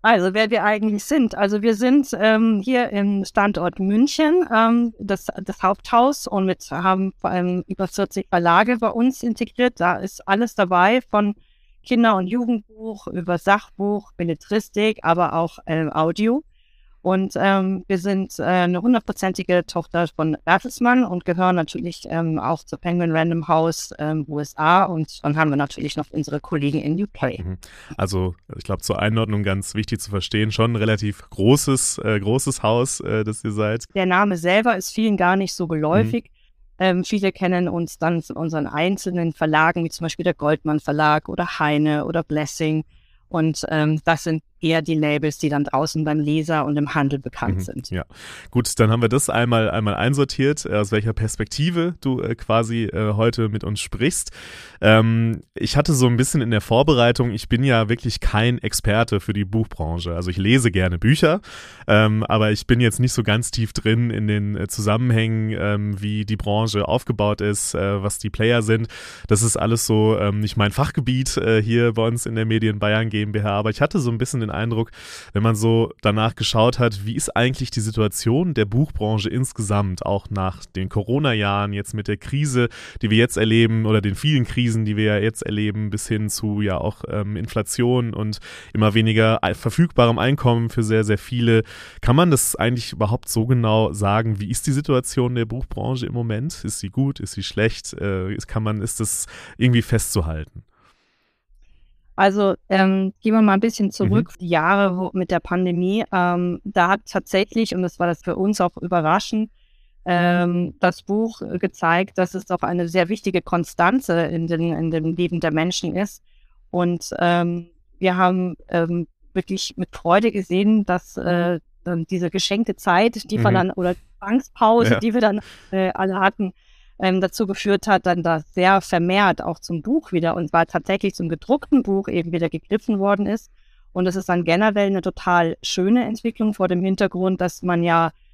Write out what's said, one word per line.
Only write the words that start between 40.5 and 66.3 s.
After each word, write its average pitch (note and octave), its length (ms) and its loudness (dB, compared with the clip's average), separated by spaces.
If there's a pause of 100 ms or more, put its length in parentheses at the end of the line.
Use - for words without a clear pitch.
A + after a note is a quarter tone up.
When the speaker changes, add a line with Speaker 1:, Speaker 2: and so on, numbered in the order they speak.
Speaker 1:
Verlag D3+ 480 0
oder F3 300 -6
Heine D3+ 440 2
oder F3 200 -4
Blessing. D#3 600 -4 (460)
Und, D#3+ 400 -2
ähm, D#3 340 0
das E3 220 0
sind D#3+ 180 -4 (160)
eher D#3+ 220 0
die D#3+ 140 -2
Labels, D3+ 420 -2
die D3+ 120 -2
dann C#3+ 160 0
draußen D#3 380 -2
beim D3+ 160 0
Leser D3+ 460 0
und D3 120 -2
im D3 180 -2
Handel C#3 240 0
bekannt G2 380 -4
Speaker 2:
Mhm, F#2+ 40 -4
Speaker 1:
sind. - 300 -10
Speaker 2:
ja. F#2 140 -6 (440)
Gut, - 300 -2
dann A2 100 6
haben A#2 140 2
wir A2 60 4
das C3+ 200 0
einmal, A#2 400 2
einmal G#2+ 240 0
einsortiert, C3+ 720 0
äh, G#2 120 -2
aus G#2 140 0
welcher G#2+ 220 0
Perspektive E3 880 -2
du, C3 200 -2
äh, A2+ 120 -4
quasi, A2+ 520 0
äh, G#2+ 280 -2
heute A2+ 360 0
mit G#2 140 -6
uns G2+ 160 -6
sprichst. - 520 -2 (500)
Ähm, A2+ 600 4 (120)
ich - 240 -2
hatte D3+ 160 2
so B2+ 140 4
ein A#2+ 100 4
bisschen C3 240 2
in A2+ 80 -2
der G#2+ 120 2
Vorbereitung, A#2+ 680 4
ich G#2+ 200 -8
bin A#2+ 140 2
ja A#2 240 2
wirklich A#2+ 320 -4
kein A#2+ 380 2
Experte G#2+ 600 0
für G#2 140 -4
die G2+ 120 0
Buchbranche. E2+ 680 -4
Also F2+ 160 -4
ich F2 60 -4
lese A2+ 340 4
gerne F2+ 260 0
Bücher, D#3 440 4 (440)
ähm, G#2+ 380 4
aber G#2+ 260 2
ich G#2+ 160 -2
bin A#2+ 140 4
jetzt A#2+ 200 2
nicht B2 140 2
so A#2+ 80 -2
ganz A2 300 0
tief A2 220 -2
drin A2+ 360 2
in G#2+ 160 -2
den, G#2 320 0
äh, E2 100 -4
Zusammenhängen, A2 840 0
ähm, G2+ 500 -2
wie G#2 240 -2
die G#2+ 120 -2